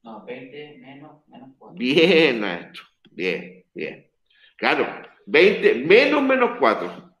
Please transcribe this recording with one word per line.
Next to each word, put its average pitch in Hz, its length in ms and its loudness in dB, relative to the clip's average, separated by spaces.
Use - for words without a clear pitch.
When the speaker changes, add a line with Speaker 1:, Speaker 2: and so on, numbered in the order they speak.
Speaker 1:
No, 113 200 -20
veinte 135 560 -16
menos, 139 460 -20
menos 123 320 -20
cuatro. - 180 -20
Speaker 2:
Bien, 160 640 2
maestro. 87 440 -10
Bien, - 540 -8
bien. 80 360 -14
Claro, 131 300 0
veinte 185 480 4
menos 247 480 2
menos 262 360 0
cuatro. 92 600 -2